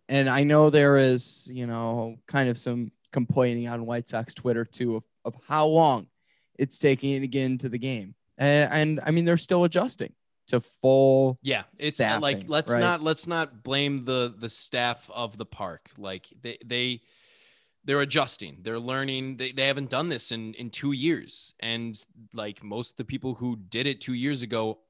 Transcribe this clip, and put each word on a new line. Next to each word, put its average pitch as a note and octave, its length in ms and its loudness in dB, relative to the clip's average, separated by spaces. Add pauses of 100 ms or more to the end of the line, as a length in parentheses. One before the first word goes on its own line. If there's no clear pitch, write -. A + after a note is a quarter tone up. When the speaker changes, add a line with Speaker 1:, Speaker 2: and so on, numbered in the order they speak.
Speaker 1:
And C3+ 220 2
I C3+ 140 4
know D3+ 260 8
there C#3+ 280 8
is, C3 560 2
you B2 140 -6
know, A#2 500 -4 (100)
kind C#3 200 2
of A#2 120 0
some A#2+ 320 -4 (200)
complaining A#2+ 560 0
on A#2 180 -6
White A#2 220 -6
Sox A#2 280 -6
Twitter A#2 300 -2
too A#2 320 -4
of, A2 60 -10 (220)
of A2+ 100 -8 (120)
how D3+ 200 2
long D#3 400 4 (520)
it's C3+ 200 -2
taking C#3 420 2
to C3+ 60 -4
get C3 180 -2
into C3 240 -2
the A#2 100 -6
game. A2+ 340 -6 (260)
A-, - 40 0 (280)
and, D3+ 320 2
I D3+ 80 -4
mean, E3+ 140 4
they're E3+ 120 4
still F3 260 2
adjusting F3 500 0 (340)
to B2 120 2
full C3+ 800 4
Speaker 2:
Yeah, B2 220 -2 (140)
it's, D3 240 -4
uh, A2 200 2
like, C#3 160 0
Speaker 1:
staffing, B2+ 120 -12
Speaker 2:
let's D3+ 220 0
Speaker 1:
right? A#2+ 80 2
Speaker 2:
not, F3 240 2
let's D#3+ 240 -2
not D#3 360 -6
blame C#3 420 -2
the, B2 320 -2
the A#2 120 -8
staff A#2+ 640 -4
of G#2+ 240 -8
the G#2+ 80 -10
park. - 520 -12
Like, F#2+ 300 -12 (140)
they, A#2 240 -12
they, B2 360 -4 (840)
they're C#3+ 160 0
adjusting, C3+ 600 -4
they're A2+ 180 -6
learning. C3 580 -6
They, B2+ 140 -6
they C3+ 160 -2
haven't C3+ 220 -4
done D3+ 200 -2
this C3 220 -6
in, A2 240 -10
in A#2+ 140 -12
two C#3+ 220 -4
years. C#3 680 -4
And, A#2 380 -6 (360)
like, G#2 300 -10
most G#2+ 280 -8
of - 60 -20
the A#2+ 80 -10
people B2+ 300 -8
who A#2+ 200 -6
did A2 320 -6
it C3+ 140 -6
two C3 120 -8
years B2+ 280 -4
ago A2 380 -4 (100)